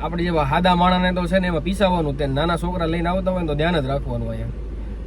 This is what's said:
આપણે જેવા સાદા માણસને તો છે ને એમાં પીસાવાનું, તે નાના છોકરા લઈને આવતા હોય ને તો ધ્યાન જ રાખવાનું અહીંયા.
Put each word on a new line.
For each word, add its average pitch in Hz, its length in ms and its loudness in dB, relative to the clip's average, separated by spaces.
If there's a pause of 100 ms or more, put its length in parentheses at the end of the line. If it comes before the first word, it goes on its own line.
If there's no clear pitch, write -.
આપણે 165 220 -4
જેવા 160 260 2
સાદા 180 260 4
માણસને 180 380 4
તો 175 140 -2
છે 185 120 2
ને 180 80 0
એમાં 165 160 0
પીસાવાનું, 175 540 0
તે 143 100 0
નાના 156 300 0
છોકરા 170 280 -2
લઈને 170 240 0
આવતા 185 220 0
હોય 185 100 -2
ને 165 60 -2
તો 147 80 -2
ધ્યાન 160 260 2
જ 135 40 -2
રાખવાનું 127 440 -4
અહીંયા. 113 200 -6 (580)